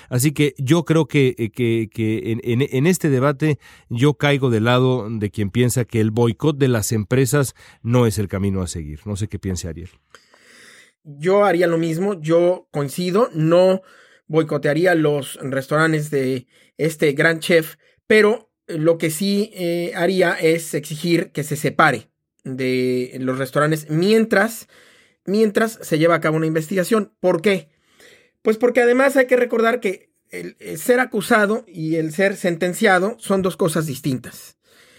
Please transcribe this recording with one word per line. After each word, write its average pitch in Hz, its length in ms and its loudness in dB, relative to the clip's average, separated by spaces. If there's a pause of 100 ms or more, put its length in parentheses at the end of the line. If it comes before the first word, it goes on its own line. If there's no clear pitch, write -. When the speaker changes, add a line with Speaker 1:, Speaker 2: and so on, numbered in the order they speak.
Speaker 1:
Así 127 240 0
que 147 260 0
yo 147 260 2
creo 156 220 2
que, 131 320 2
eh, 113 120 -4
que, 113 420 -2
que 110 400 -2
en, 110 100 -4
en, 120 260 0
en 131 180 0
este 175 220 2
debate 139 500 0 (300)
yo 131 260 2
caigo 143 360 0
del 110 140 2
lado 127 440 2
de 107 220 -4
quien 101 200 -4
piensa 120 340 0
que - 160 -2
el 110 100 2
boicot 120 480 0
de 135 100 2
las 113 240 -2
empresas 127 640 0 (280)
no 120 240 2
es 101 120 0
el 101 100 -4
camino 95 340 -2
a 87 40 -6
seguir. 76 380 -10
No 104 120 -8
sé 104 120 -6
qué 101 100 -10
piense 92 300 -6
Ariel. 85 220 -14 (1160)
Speaker 2:
Yo 165 400 0
haría 180 240 2
lo 165 100 0
mismo, 170 420 -2
yo 175 520 2
coincido, 180 600 -2
no 180 500 4 (440)
boicotearía 156 680 0
los 147 440 -2
restaurantes 151 720 -2
de 131 360 -2 (320)
este 156 340 0
gran 160 260 0
chef, 160 380 0 (320)
pero 214 420 2 (160)
lo 160 320 0
que 160 120 -2
sí, 202 440 -2
eh, 170 400 -4
haría 180 380 2
es 160 420 0
exigir 165 560 -2
que 147 140 -6
se 147 120 -6
separe 143 540 0 (320)
de 127 800 -2
los 127 160 -4
restaurantes 151 540 -2
mientras, 214 760 0 (600)
mientras 214 560 0
se 156 160 -4
lleva 165 160 4
a 156 60 0
cabo 156 180 0
una 160 80 -2
investigación. 175 760 -2
¿Por 175 220 0
qué? 196 260 0 (760)
Pues 220 140 2
porque 240 240 2
además 254 360 4
hay 254 100 4
que 254 100 2
recordar 226 440 0
que - 320 -6 (180)
el, 180 300 -14
el 170 180 -12
ser 247 220 2
acusado 220 680 0
y 160 300 -6
el 156 160 -2
ser 190 240 0
sentenciado 180 800 0
son 196 240 -2
dos 180 140 -4
cosas 160 300 0
distintas. - 680 -8 (420)